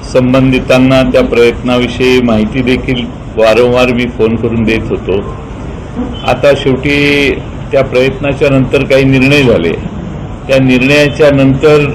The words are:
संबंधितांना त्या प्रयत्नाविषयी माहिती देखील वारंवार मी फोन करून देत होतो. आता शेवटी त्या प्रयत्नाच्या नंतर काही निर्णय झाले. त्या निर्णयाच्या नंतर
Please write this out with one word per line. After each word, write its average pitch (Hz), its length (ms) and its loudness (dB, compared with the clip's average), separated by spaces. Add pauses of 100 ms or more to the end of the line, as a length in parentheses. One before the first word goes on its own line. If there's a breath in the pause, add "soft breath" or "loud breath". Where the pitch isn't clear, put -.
(140)
संबंधितांना 131 880 2
त्या 127 200 2
प्रयत्नाविषयी 123 960 0
माहिती 113 400 0
देखील 123 440 -2 (320)
वारंवार 123 500 2
मी 123 180 -2
फोन 113 300 -2
करून 113 280 -2
देत 110 260 -2
होतो. 98 460 -4 (920)
आता 135 300 2
शेवटी 143 760 0 (400)
त्या 135 120 2
प्रयत्नाच्या 135 680 0
नंतर 131 340 0
काही 135 200 2
निर्णय 135 400 2
झाले. 90 280 2 (760)
त्या 135 120 2
निर्णयाच्या 139 720 2
नंतर 139 640 2